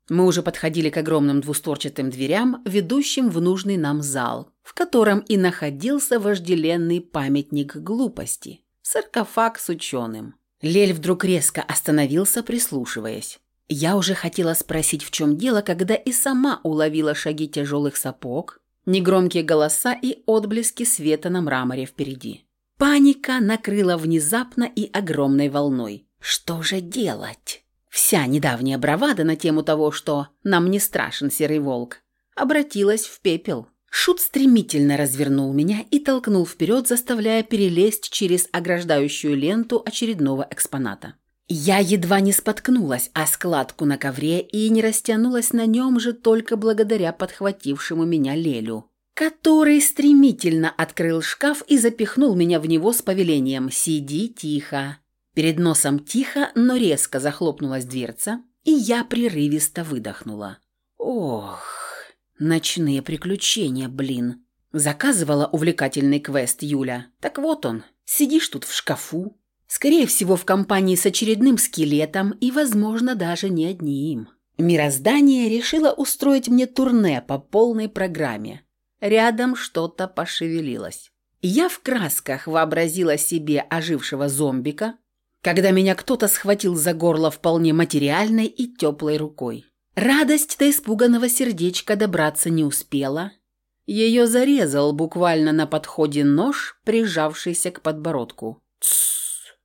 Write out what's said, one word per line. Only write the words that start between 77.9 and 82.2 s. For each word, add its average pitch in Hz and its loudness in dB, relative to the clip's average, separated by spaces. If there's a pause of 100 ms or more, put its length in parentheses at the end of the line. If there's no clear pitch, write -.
Рядом 226 2
что-то 170 -4
пошевелилось. 160 -6 (320)
Я 233 2
в - -12
красках 180 -4